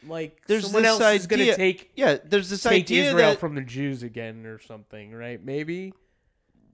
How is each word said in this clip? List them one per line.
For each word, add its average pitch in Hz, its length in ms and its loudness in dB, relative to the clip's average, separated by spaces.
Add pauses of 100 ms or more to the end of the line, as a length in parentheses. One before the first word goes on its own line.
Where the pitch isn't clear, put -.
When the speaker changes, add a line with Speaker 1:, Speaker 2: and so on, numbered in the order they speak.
Speaker 1:
like, 160 400 -12
Speaker 2:
There's 208 160 2
Speaker 1:
someone 202 200 2
Speaker 2:
this 220 180 4
Speaker 1:
else 214 180 6
is 175 80 -10
gonna 214 160 2
Speaker 2:
idea, 226 140 4
Speaker 1:
take, 185 400 -2
Speaker 2:
yeah, 214 260 4
there's 185 260 0
this 196 140 -6
Speaker 1:
take 190 220 4
Speaker 2:
idea 285 240 0
Speaker 1:
Israel 165 220 2
Speaker 2:
that 139 100 -2
Speaker 1:
from 151 140 -6
the 139 60 -8
Jews 131 420 -8
again 113 420 -12
or 110 140 -16
something, 107 540 -20
right? 117 300 -14
Maybe. 160 500 -8 (800)